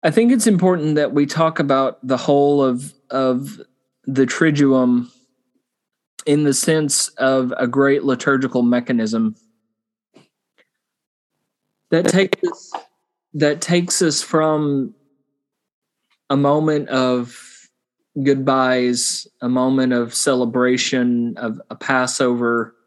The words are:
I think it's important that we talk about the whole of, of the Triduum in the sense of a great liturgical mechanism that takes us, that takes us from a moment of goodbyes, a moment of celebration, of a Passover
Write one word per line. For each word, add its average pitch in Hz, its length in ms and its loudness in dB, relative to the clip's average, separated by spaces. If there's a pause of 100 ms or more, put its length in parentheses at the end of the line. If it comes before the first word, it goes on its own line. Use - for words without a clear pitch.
I 165 80 0
think 233 200 4
it's 233 140 2
important 175 500 2
that 147 180 0
we 143 120 2
talk 160 320 -2
about 135 480 -2
the 131 120 -2
whole 143 440 2
of, 131 320 -2 (160)
of 131 500 -4 (440)
the 135 240 0
Triduum 131 840 2 (1160)
in 151 160 2
the 143 100 2
sense 156 540 0 (100)
of 131 400 0
a 127 80 -2
great 139 380 2
liturgical 131 580 0
mechanism 120 760 0 (2500)
that 170 180 2
takes 190 400 0
us, - 240 -10 (640)
that 147 280 0
takes 175 400 0
us 165 200 0
from 151 720 0 (1400)
a 139 60 0
moment 147 540 2
of 127 460 -2 (840)
goodbyes, 131 1040 0 (140)
a 123 80 -4
moment 127 420 0
of 120 220 -2
celebration, 123 1200 0
of 113 220 -8 (100)
a - 60 -12
Passover 120 1000 -2 (120)